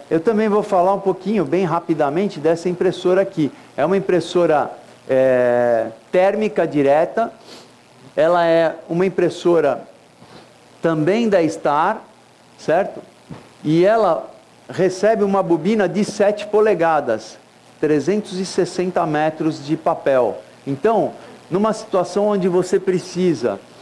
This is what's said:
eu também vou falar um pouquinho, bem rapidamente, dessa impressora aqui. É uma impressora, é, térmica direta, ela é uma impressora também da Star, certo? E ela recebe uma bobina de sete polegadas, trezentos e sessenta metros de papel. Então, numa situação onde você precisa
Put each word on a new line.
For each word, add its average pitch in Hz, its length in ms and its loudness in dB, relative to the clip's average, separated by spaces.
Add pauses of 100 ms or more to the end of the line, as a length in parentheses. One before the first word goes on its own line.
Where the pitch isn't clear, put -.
(100)
eu 165 80 0
também 214 300 0
vou 202 140 2
falar 190 320 2
um 190 60 -4
pouquinho, 190 440 -2
bem 170 200 0
rapidamente, 160 760 -2
dessa 165 280 0
impressora 180 520 0
aqui. 165 320 -2 (240)
É 131 80 0
uma 180 120 0
impressora, 170 760 0 (360)
é, 120 800 2 (220)
térmica 202 560 0
direta, 151 680 0 (840)
ela 170 280 2
é 165 300 2 (140)
uma 175 180 0
impressora 170 800 0 (960)
também 170 460 2
da 180 200 2
Star, 160 540 -2 (560)
certo? 175 420 -2 (640)
E 165 220 2
ela 202 440 2 (400)
recebe 190 540 0
uma 196 200 2
bobina 180 460 0
de 185 160 -2
sete 208 420 -2
polegadas, 165 920 0 (420)
trezentos 160 580 0
e 190 60 -4
sessenta 180 640 -2
metros 151 580 -2
de 151 120 -2
papel. 135 640 0 (280)
Então, 156 460 0 (380)
numa 202 220 0
situação 202 560 -2
onde 196 200 0
você 180 300 0
precisa 170 800 -2 (240)